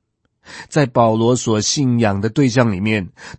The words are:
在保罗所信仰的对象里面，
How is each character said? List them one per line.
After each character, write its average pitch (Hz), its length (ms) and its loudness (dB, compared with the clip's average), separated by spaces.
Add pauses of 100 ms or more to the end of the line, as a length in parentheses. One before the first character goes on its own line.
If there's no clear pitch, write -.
(680)
在 151 160 0
保 117 300 2
罗 117 200 2
所 113 240 0
信 123 400 0
仰 101 220 0
的 110 80 -2
对 135 180 2
象 117 240 2
里 92 80 -4
面， 104 300 -2 (300)